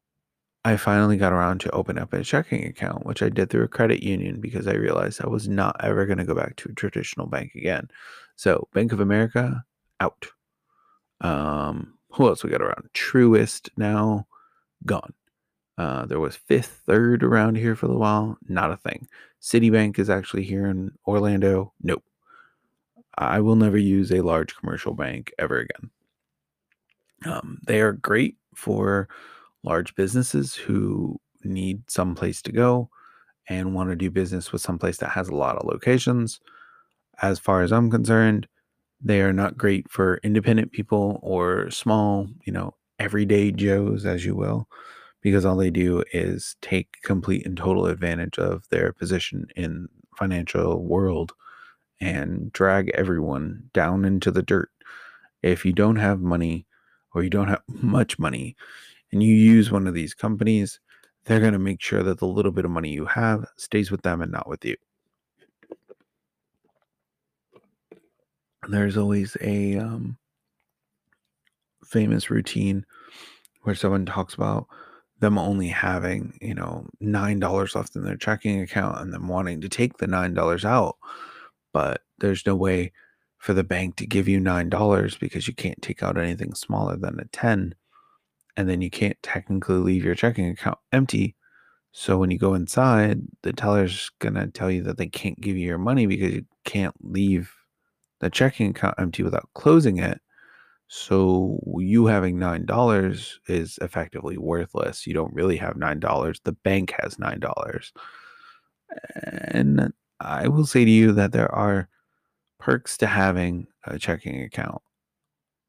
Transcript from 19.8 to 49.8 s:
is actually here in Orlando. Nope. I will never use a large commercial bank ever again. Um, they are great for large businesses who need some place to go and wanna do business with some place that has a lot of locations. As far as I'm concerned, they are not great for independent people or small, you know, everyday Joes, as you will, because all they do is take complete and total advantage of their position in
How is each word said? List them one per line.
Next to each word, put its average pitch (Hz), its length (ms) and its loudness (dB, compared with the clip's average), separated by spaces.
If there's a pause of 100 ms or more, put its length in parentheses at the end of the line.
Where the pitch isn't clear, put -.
is 101 120 2
actually 98 320 -2
here 98 240 -2
in 95 260 -2 (140)
Orlando. 98 680 2 (100)
Nope. - 220 -2 (1120)
I 73 240 0
will 110 160 6
never 107 220 6
use 98 340 4
a 92 80 4
large 82 360 0
commercial - 360 -6
bank 60 460 -8
ever 67 200 -2
again. - 320 -10 (1300)
Um, - 420 -8
they 110 140 2
are 107 120 4
great 107 440 0 (180)
for 101 540 0 (540)
large 82 320 -2
businesses 95 600 -2
who - 640 -4 (260)
need 95 460 -6
some 90 240 -2
place 90 280 -6
to - 100 -8
go 123 380 2 (580)
and 92 260 -4
wanna 92 220 -2
do 90 140 -2
business 92 420 -2
with - 80 -4
some 87 180 -4
place 87 200 -4
that - 100 -4
has 92 200 -4
a 76 60 -6
lot 73 220 0
of - 100 -6
locations. 123 720 0 (840)
As 98 160 0
far 92 240 2
as 87 100 2
I'm 117 180 4
concerned, 113 560 2 (540)
they 104 220 2
are 98 100 2
not 95 240 0
great 98 340 0
for 92 320 2
independent 110 500 2
people 104 500 -2
or 92 480 0
small, 104 580 2 (160)
you 98 80 -6
know, 92 220 -6 (240)
everyday 101 520 2
Joes, 101 540 0
as 92 220 -2
you 98 80 -2
will, 101 340 -2 (540)
because 98 220 4
all 95 120 2
they 95 140 2
do 90 320 2 (100)
is 90 500 -4
take - 400 -4
complete 95 440 -2
and 92 100 -6
total 92 300 0
advantage 85 520 -4
of 90 320 -2
their 85 220 -2
position 87 540 -4 (100)
in 85 320 -8 (280)